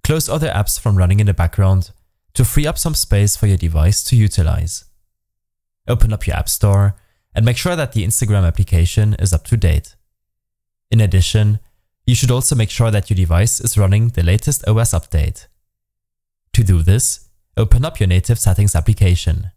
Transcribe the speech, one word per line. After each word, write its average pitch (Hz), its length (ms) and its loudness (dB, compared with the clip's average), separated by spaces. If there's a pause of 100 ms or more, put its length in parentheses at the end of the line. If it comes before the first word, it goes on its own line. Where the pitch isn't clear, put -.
Close 156 260 -2
other 151 200 -2
apps - 300 -4
from 101 180 0
running 92 220 2
in 104 80 2
the 98 60 0
background 95 580 0 (420)
to 123 120 2
free 147 200 0
up 156 120 -2
some 160 160 -4
space 101 420 0
for 107 120 -2
your 95 100 2
device 82 480 0
to - 100 0
utilize. 82 720 0 (1000)
Open 113 240 2
up - 140 -6
your - 120 -4
App - 120 -4
Store 101 460 0 (400)
and 110 100 2
make 123 120 0
sure 180 180 -2
that 143 160 -4
the 101 140 -2
Instagram 104 420 0
application 90 680 0
is 92 180 -2
up - 120 -2
to 110 120 -2
date. 80 380 -2 (920)
In 113 120 2
addition, 104 580 0 (460)
you 123 100 2
should 120 160 0
also 127 240 -2
make 110 140 0
sure 113 220 0
that 104 180 -2
your 104 60 0
device 90 440 0
is - 180 -4
running 104 320 2
the - 140 -2
latest 107 440 0
O 107 100 2
S 113 160 0
update. - 540 -4 (1040)
To 117 100 2
do 90 180 2
this, 95 460 -2 (300)
open 120 260 4
up 160 160 -6
your 101 80 0
native 92 320 0
settings 101 360 0
application. 90 800 0